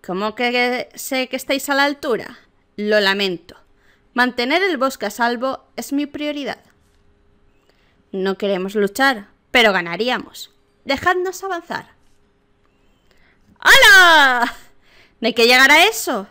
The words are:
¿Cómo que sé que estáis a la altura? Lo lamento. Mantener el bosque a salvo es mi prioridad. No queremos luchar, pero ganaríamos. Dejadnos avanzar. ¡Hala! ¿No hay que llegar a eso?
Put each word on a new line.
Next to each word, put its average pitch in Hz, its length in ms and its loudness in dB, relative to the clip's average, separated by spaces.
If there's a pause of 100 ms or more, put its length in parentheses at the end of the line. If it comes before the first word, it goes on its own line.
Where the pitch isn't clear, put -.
¿Cómo 208 300 -6
que 247 580 -2
sé 262 360 -6
que 262 80 -8
estáis 277 320 -6
a 277 60 0
la 277 100 2
altura? 277 520 -6 (380)
Lo 208 240 0
lamento. 196 560 -2 (580)
Mantener 247 480 0
el 359 160 -2
bosque 254 280 -4
a 202 40 -4
salvo 240 540 -4 (140)
es 240 160 -10
mi 285 120 -2
prioridad. 285 540 -10 (1500)
No 190 260 -4
queremos 196 380 -4
luchar, 208 540 -2 (220)
pero 220 200 4
ganaríamos. 185 800 -6 (320)
Dejadnos 359 600 -4
avanzar. 339 500 -10 (1700)
¡Hala! 339 960 6 (680)
¿No 226 60 -2
hay 226 60 -2
que 226 140 4
llegar 262 240 6
a 330 140 6
eso? 269 460 -4